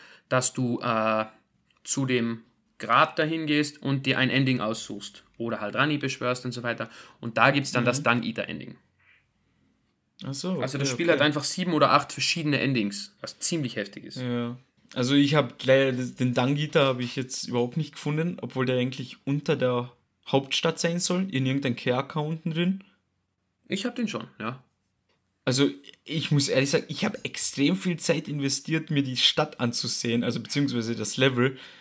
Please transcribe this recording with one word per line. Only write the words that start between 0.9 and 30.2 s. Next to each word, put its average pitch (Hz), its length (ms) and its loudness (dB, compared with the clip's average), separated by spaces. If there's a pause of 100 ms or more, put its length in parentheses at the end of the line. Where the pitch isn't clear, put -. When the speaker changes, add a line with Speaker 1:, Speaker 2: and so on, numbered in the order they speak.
Speaker 1:
zu - 220 -2
dem 117 380 -2 (340)
Grab 123 380 2
dahin 160 320 0
gehst 147 340 0
und 139 240 0
dir 135 140 2
ein 127 100 2
Ending 131 300 2
aussuchst. 107 640 -6 (140)
Oder 117 220 -4
halt 107 160 -6
Rani 143 220 2
beschwörst 131 480 -4
und 123 60 -4
so 120 120 -8
weiter. 117 260 -4 (300)
Und 117 180 -6
da 123 140 8
gibt's 143 200 0
dann 120 120 2
Speaker 2:
Mhm. 120 40 2
Speaker 1:
das 131 160 0
Dung 120 200 2
Eater 113 240 -6
Ending. - 280 -12 (1500)
Speaker 2:
Ach 135 100 -8
so, 180 260 -4
Speaker 1:
Also 131 180 -4
Speaker 2:
okay, - 20 -4
Speaker 1:
das 139 100 0
Spiel 127 180 -2
Speaker 2:
okay. 170 80 6
Speaker 1:
hat 135 60 0
einfach 147 240 2
sieben 180 280 -2
oder 151 200 6
acht 143 180 2
verschiedene 147 480 0
Endings, 104 600 -2
was - 180 -12
ziemlich 147 380 -2
heftig - 260 -8
ist. - 140 -14
Speaker 2:
Ja. 120 400 -4 (360)
Also 131 220 0
ich 143 200 4
hab 131 300 0
leider, 135 280 6
den 127 400 -2
Dung 131 240 2
Eater 151 300 2
hab 127 120 0
ich 123 160 -6
jetzt 131 320 -6
überhaupt 120 300 0
nicht 151 160 -6
gefunden, 160 480 -2
obwohl 127 240 -2
der 127 120 2
eigentlich 127 480 -4
unter 143 300 0
der 123 380 -2 (340)
Hauptstadt 139 520 0
sein 170 200 0
soll, 185 340 0
in 131 120 0
irgendeinem 131 320 0
Kerker 135 440 -2
unten 160 300 -4
drin. 175 320 0 (840)
Speaker 1:
Ich - 160 -4
hab 233 100 -4
den 233 140 -2
schon, - 180 -8 (120)
ja. 120 220 -8 (840)
Speaker 2:
Also, 135 240 4 (340)
ich 151 280 -4
muss 143 180 4
ehrlich 139 220 2
sagen, - 180 0
ich - 160 -4
hab - 200 -4
extrem 143 520 0
viel 185 200 -2
Zeit 160 300 0
investiert, 147 640 -2
mir 143 120 4
die 127 140 -4
Stadt - 420 2
anzusehen, 120 640 0